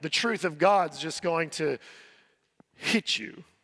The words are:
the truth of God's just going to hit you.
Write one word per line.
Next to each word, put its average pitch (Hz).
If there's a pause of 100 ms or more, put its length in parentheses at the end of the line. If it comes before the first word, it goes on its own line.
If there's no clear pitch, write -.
the 156
truth 220
of 156
God's 175
just 156
going 165
to 151 (1000)
hit -
you. - (220)